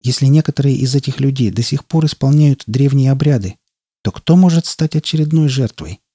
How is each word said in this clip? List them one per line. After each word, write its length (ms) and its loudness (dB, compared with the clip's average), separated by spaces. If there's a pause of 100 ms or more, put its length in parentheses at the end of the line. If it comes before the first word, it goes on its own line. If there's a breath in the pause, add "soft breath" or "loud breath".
«Если 240 -2
некоторые 500 2
из 200 -2
этих 240 -4
людей 320 0
до 100 -4
сих 240 -4
пор 200 0
исполняют 600 2
древние 460 2
обряды, 460 -2 (440)
то 100 -4
кто 240 0
может 300 4
стать 300 -4
очередной 520 0
жертвой?» — 540 -6 (140)